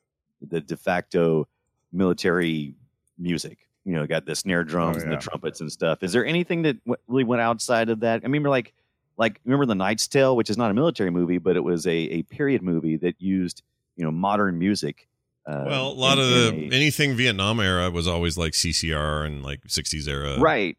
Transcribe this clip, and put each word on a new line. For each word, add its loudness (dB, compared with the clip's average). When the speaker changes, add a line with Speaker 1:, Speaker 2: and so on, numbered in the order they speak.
Speaker 1:
the -6
de -10
facto 2
military 0
music. -4
You -6
know, -2
got -2
the -8
snare -2
drums -2
Speaker 2:
Oh, -6
Speaker 1:
and -6
the -2
Speaker 2:
yeah. -8
Speaker 1:
trumpets -8
and -8
stuff. -2
Is -4
there 2
anything -2
that -2
w-, -2
really 0
went 0
outside 0
of -2
that? 0
I -4
mean, 0
like, 0
like, 0
remember 2
The 2
Knight's 0
Tale, 4
which 2
is -2
not 0
a 0
military 0
movie, 2
but 2
it 0
was 0
a, 2
a -2
period -2
movie 0
that -2
used, -2
you -4
know, -2
modern 0
music. -2
Uh, -6
Speaker 3:
Well, -2
a -8
lot 4
Speaker 1:
in, 4
Speaker 3:
of 4
the, 6
Speaker 1:
in -4
a 2
Speaker 3:
anything 2
Vietnam 2
era 2
was -2
always, 0
like, -2
C 0
C -2
R -2
and, -8
like, -10
sixties -6
era. -4
Speaker 1:
Right, 0